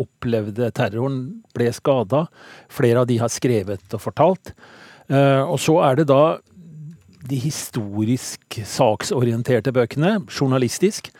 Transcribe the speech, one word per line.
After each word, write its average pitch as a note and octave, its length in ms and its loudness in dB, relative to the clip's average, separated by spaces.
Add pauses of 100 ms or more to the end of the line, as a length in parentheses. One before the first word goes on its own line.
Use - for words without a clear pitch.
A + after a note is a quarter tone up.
opplevde A2+ 720 -4
terroren, C3 680 -4 (100)
ble A#2+ 240 0
skadet. C3 460 0 (500)
Flere B2 300 2
av B2 80 2
de A#2 100 2
har A#2 80 -2
skrevet G#2 640 -2
og A2 80 -8
fortalt. - 540 0 (560)
Eh, C#3 340 4
og D#3+ 160 -2
så D#3 140 2 (100)
er C3 120 4
det D#3+ 120 2
da D3+ 300 4 (880)
de C#3 80 -4
historisk A2+ 1300 -4
saksorienterte A#2+ 1120 0
bøkene, D#3 480 0
journalistisk. C3 960 -2